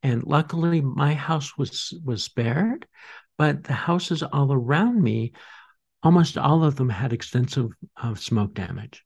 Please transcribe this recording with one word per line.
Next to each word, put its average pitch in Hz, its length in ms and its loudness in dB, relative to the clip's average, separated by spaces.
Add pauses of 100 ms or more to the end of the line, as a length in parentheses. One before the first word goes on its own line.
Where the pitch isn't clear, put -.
And 123 220 0
luckily, 160 560 0
my 143 340 0
house 147 420 -4
was, - 360 -6 (120)
was 120 200 -4
spared, 160 640 -2 (500)
but 147 280 0
the - 80 -4
houses 170 520 -2
all 139 280 2
around 156 480 2
me, 113 320 2 (720)
almost 170 360 4
all 156 260 4
of 143 100 4
them 131 140 0
had 117 240 -2
extensive, 123 580 -2 (260)
uh, 117 180 -4
smoke 104 400 -2
damage. 92 520 -10